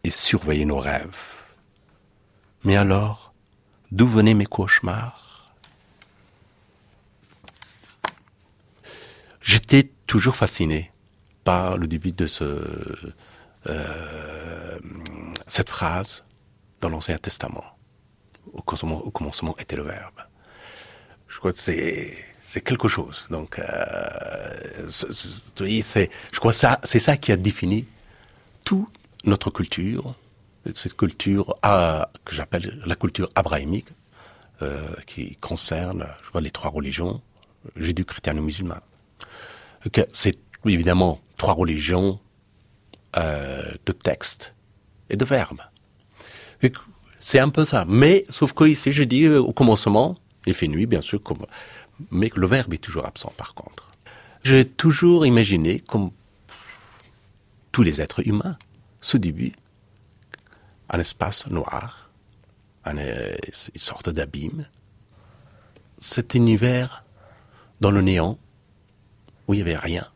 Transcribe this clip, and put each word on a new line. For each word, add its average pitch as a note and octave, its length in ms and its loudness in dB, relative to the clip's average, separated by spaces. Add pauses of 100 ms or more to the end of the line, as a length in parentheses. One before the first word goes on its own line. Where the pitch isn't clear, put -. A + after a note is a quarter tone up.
et E2 60 0
surveiller D2+ 540 2
nos D2 140 0
rêves. C#2 400 -6 (1500)
Mais G2 120 6
alors, G2+ 580 2 (560)
d'où G#2 160 6
venaient A2 280 6
mes G2 120 4
cauchemars ? - 1080 -2 (3750)
J'étais C#3 500 4 (160)
toujours A2+ 300 2
fasciné D#2+ 540 0 (540)
par F#2 320 2
le E2+ 100 -2
début D#2+ 240 -4
de E2+ 160 -2
ce, D2 880 -8 (540)
euh, D#2+ 1120 -12 (680)
cette - 240 -2
phrase F2 540 -4 (560)
dans E2 80 -4
l'Ancien D#2+ 300 -4
Testament. - 460 -6 (880)
Au - 100 -16
commencement, D#2+ 360 -6
au - 140 -10
commencement D#2 440 -8
était - 200 -10
le C#2+ 80 -10
Verbe. - 360 -14 (1080)
Je - 100 -18
crois F#2 140 -2
que - 80 -10
c'est, E2+ 560 -4 (240)
c'est - 220 -10
quelque A#2+ 260 -2
chose. - 420 -6
Donc, D#2+ 300 -10
euh, - 1300 -10
c'est, - 240 -4
c'est, G2 720 -6
c'est, - 280 0 (220)
je - 80 -8
crois - 100 6
que - 80 2
ça, B2 240 4
c'est - 160 2
ça C#3 180 4
qui - 140 -4
a G2+ 60 6
défini G2 500 -2 (760)
toute G3 240 0 (360)
notre G2+ 260 2
culture, A#2 640 -6 (600)
cette - 220 -8
culture, G2 580 0 (100)
euh, E2+ 400 4 (200)
que - 100 -12
j'appelle E2+ 500 -6
la F2 120 -2
culture - 400 -4
abrahamique, D#2+ 540 -2 (720)
euh, C#2+ 260 -8 (180)
qui - 300 -12
concerne, E2 720 -6 (160)
je - 60 -20
crois, E2+ 100 -4
les D2 100 -4
trois - 200 -6
religions, D#2 520 -6 (540)
judo, E2 280 -2
chrétienne - 340 -6
et - 20 -4
musulmane. E2 400 -6 (1120)
Que A2+ 80 4 (120)
c'est - 240 2 (280)
évidemment F2+ 560 4 (160)
trois F#2 160 2
religions, F2+ 640 0 (1000)
euh, C#2+ 560 -4 (100)
de - 80 -2
textes - 600 -2 (560)
et G2+ 60 -2
de B2+ 80 2
verbes. C3 360 -2 (1040)
Et C3 80 6
que - 80 -16 (420)
c'est - 180 4
un C#3 120 6
peu D#3 160 2
ça. G2+ 200 2
Mais, C#3 440 6
sauf - 220 0
que - 120 6
ici, D3 260 6
je C#3+ 140 2
dis, B2+ 200 4
euh, D3+ 160 8
au A#2+ 120 0
commencement, A#2 640 4 (300)
il F#2 80 2
fait E2+ 120 -2
nuit, D#2+ 200 0
bien D#2+ 160 0
sûr, - 200 -6
comme, - 220 -8 (640)
mais F#2+ 240 0
le F#2 120 2
verbe B2 280 2
est D2+ 40 -8
toujours D#2+ 260 -8
absent, - 320 -10
par - 180 -16
contre. - 380 -20 (500)
J'ai C3 240 6
toujours E3 600 4
imaginé, G2 540 4
comme G2 300 -2 (1600)
tous B2 120 2
les D#2+ 180 2
êtres - 260 -4
humains, A2 300 -2 (440)
ce - 160 0
début, F#2 360 -2 (1400)
un F2 100 -2
espace - 500 -4
noir, - 600 -8 (760)
un, D2 120 -6
euh, A#1+ 400 -6 (360)
une - 80 -16
sorte - 280 -6
d'abîme. D2+ 580 -8 (1300)
Cet - 360 -4
univers B2 720 4 (760)
dans G2+ 100 4
le G2+ 100 4
néant, F#2 380 2 (1080)
où G2+ 80 2
il G#2 40 2
n'y G2+ 40 -2
avait E2+ 140 -2
rien. E2 280 -6 (120)